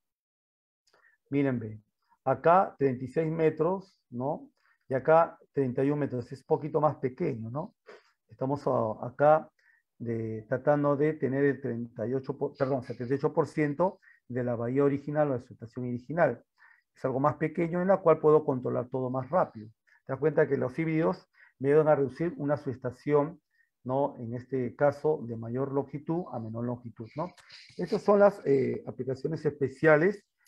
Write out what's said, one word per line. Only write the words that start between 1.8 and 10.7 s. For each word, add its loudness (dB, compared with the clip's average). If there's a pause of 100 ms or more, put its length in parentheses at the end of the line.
acá 2
treinta -2
y -8
seis -4
metros, -2 (120)
¿no? -8 (400)
Y -4
acá 4 (160)
treinta 0
y 2
un 0
metros, -6
es -16
poquito -2
más 2
pequeño, -6
¿no? -10 (540)
Estamos -4
a-, -2
acá 4 (500)
de, -6
tratando 2